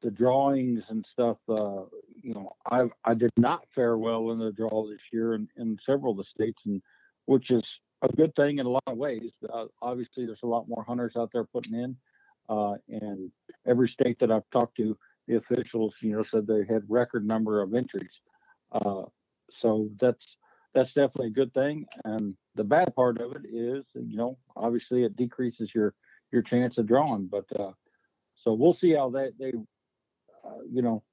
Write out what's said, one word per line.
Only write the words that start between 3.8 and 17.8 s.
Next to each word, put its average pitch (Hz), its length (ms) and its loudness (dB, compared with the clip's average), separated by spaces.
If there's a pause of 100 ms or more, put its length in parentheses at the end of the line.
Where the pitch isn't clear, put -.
well 113 340 -2
in 113 80 -4
the 110 140 -2
draw 110 340 -2
this 104 240 -14
year 113 220 0
in, 110 240 -2
in 113 240 -4
several 139 320 0
of 98 60 -2
the 95 60 -8
states, - 420 -4
and 98 160 -2 (420)
which 135 260 2
is 117 300 0 (200)
a 131 80 2
good 156 260 2
thing 147 240 2
in 135 60 -2
a 123 60 -2
lot 131 160 2
of 123 100 -6
ways. 117 360 -4 (200)
Uh, 113 140 -8 (160)
obviously, 123 420 -6
there's 113 180 -10
a 120 40 -6
lot 117 200 -2
more 113 160 -8
hunters 120 320 -4
out 117 160 -2
there 117 140 -2
putting 113 300 -8
in, 123 200 -6 (540)
uh, 104 260 0 (140)
and 101 420 -8 (360)
every 123 220 4
state 123 300 0
that 120 120 2
I've 110 200 2
talked - 280 0
to 107 180 0 (320)
the 120 80 2
officials, 113 640 -2
you 110 160 -2
know, 110 60 0
said 107 240 0
they 107 180 2
had 110 240 0
record 120 360 0
number 110 380 0
of 98 120 -4
entries. 120 460 -4 (520)